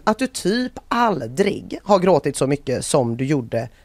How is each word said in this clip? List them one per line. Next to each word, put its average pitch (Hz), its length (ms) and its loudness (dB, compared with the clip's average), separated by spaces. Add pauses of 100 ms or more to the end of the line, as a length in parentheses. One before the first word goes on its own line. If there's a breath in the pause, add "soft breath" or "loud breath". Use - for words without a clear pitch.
att 220 140 0
du 254 80 -2
typ 247 460 -2 (160)
aldrig 196 960 -2
har 196 140 4
gråtit 170 380 2
så 139 100 2
mycket 131 380 -2
som 120 320 2
du 131 80 -4
gjorde 120 440 -2 (160)